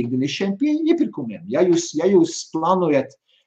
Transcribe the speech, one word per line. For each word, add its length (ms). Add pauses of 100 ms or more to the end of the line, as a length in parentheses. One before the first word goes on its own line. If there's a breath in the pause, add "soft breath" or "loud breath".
ikdienišķiem 560
pie 160 (160)
iepirkumiem. 640
Ja 160
jūs, 240
ja 160
jūs 460
plānojat 580 (340)